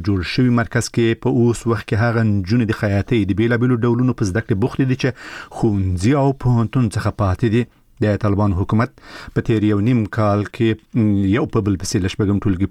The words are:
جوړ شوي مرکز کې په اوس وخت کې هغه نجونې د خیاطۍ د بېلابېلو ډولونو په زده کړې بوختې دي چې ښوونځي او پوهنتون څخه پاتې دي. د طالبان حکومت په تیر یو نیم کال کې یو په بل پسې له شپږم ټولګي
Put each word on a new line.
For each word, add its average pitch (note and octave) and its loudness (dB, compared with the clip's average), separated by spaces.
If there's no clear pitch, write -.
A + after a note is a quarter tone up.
جوړ F#2+ -2
شوي B2+ 2
مرکز A2+ -2
کې A2+ 0
په - 0
اوس A#2 2
وخت A2 -4
کې A#2+ -2
هغه A#2 0
نجونې G2+ 0
د G#2+ -4
خیاطۍ G2+ 0
د F#2+ -2
بېلابېلو A#2+ 0
ډولونو A#2+ 0
په G2 -2
زده G#2 -2
کړې A2 0
بوختې C3+ -2
دي B2+ 0
چې C3+ 2
ښوونځي G2 0
او C#3 2
پوهنتون A#2 2
څخه G#2+ -2
پاتې G2 0
دي. A#2+ 0
د G#2 2
طالبان G2+ 0
حکومت G#2+ 0
په A#2 0
تیر A2 2
یو G#2 2
نیم B2+ 2
کال G#2 2
کې A2+ 2
یو A#2 2
په A2+ 0
بل G2+ 2
پسې - -4
له F#2+ -2
شپږم G2+ 0
ټولګي F#2+ 0